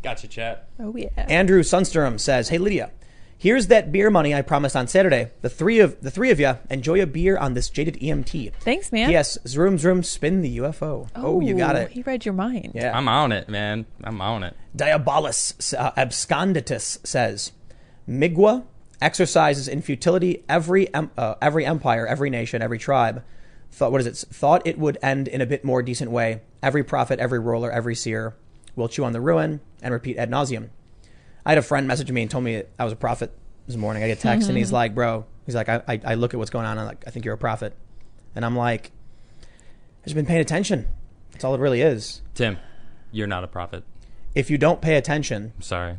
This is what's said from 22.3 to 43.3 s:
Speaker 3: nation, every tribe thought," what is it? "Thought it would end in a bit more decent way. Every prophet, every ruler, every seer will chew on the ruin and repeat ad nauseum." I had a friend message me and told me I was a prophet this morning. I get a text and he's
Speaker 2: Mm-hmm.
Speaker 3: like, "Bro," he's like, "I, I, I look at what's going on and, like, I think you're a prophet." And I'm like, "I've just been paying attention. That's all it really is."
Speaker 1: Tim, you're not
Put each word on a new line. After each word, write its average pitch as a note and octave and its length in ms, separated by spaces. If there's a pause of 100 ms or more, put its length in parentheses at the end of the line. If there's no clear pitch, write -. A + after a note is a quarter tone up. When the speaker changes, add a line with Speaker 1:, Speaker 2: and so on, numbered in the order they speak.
Speaker 3:
nation, A#2 320
every A2+ 160
tribe A#2+ 460 (480)
thought," B2 180
what C3+ 100
is A#2+ 60
it? A#2 100 (160)
"Thought D#3 320
it E3 140
would D#3 240
end C3+ 240
in C3 140
a B2+ 60
bit C3+ 180
more B2+ 180
decent A#2+ 300
way. A2+ 300 (200)
Every C#3 220
prophet, C3 340
every B2 220
ruler, A#2 320
every A#2 240
seer A2+ 400 (400)
will A#2 120
chew - 160
on A#2+ 80
the A#2 80
ruin D#3 400 (220)
and B2 100
repeat A#2+ 240
ad A#2 140
nauseum." B2 380 (800)
I D3+ 60
had D#3 60
a C#3 40
friend C#3 260
message C3 240
me B2 100
and G#2+ 80
told B2+ 140
me A2+ 180 (160)
I A#2+ 60
was A2+ 80
a A2+ 40
prophet A#2+ 340 (360)
this A#2+ 100
morning. G#2+ 260
I A2 60
get A2 100
a - 20
text G#3+ 280
and - 100
he's F#2+ 100
Speaker 2:
Mm-hmm. G2 60
Speaker 3:
like, A#2 200
"Bro," A2+ 300 (220)
he's B2+ 80
like, A2 140
"I, A#2 200
I, A#2 160
I A#2 100
look A#2 200
at B2 40
what's A2 120
going A#2 160
on A2 120
and, A2 80
like, - 200
I - 40
think A2+ 140
you're G#2+ 100
a G#2+ 40
prophet." A2 360 (600)
And A2+ 100
I'm A#2 120
like, A#2+ 340 (500)
"I've - 640
just D3+ 120
been D3+ 100
paying E3 140
attention. E3 460 (460)
That's - 120
all C3 100
it B2 60
really C3 220
is." B2+ 400 (120)
Speaker 1:
Tim, G#2+ 240 (540)
you're G#2+ 140
not F#2 180